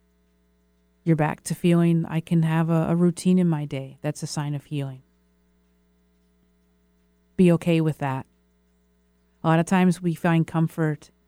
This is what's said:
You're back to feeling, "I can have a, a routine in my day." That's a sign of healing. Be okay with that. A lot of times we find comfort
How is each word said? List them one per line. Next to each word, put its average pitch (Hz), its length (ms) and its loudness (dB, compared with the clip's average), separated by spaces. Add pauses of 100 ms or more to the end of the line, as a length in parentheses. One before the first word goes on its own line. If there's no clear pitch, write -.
(1040)
You're 165 100 2
back 151 300 -2
to 165 100 -8
feeling, 170 520 2
"I 160 120 -6
can 165 240 0
have 160 260 0
a, 165 200 0
a 170 80 0
routine 175 420 2
in 180 100 2
my 151 160 -2
day." 135 360 -10
That's 151 240 -8
a - 20 -8
sign 147 300 -6
of 139 80 -12
healing. 135 380 -10 (2250)
Be 180 160 6
okay 165 280 0
with 156 180 -2
that. 135 280 -6 (1160)
A - 20 -6
lot 165 140 4
of 165 60 -2
times 180 360 2
we 170 140 -2
find 165 320 0
comfort 160 640 -4 (160)